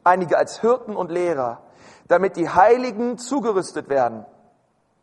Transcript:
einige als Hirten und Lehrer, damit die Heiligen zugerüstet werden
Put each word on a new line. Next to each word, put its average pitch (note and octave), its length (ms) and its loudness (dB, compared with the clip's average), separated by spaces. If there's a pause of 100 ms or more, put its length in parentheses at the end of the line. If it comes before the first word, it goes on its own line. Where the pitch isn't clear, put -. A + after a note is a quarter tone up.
einige F3+ 340 2
als - 240 -2
Hirten A3+ 360 0
und F3+ 160 -6
Lehrer, D3+ 480 -4 (480)
damit F3 260 2
die E3 140 -2
Heiligen A#3+ 680 2
zugerüstet G#3 720 -4
werden A#2+ 380 -2 (760)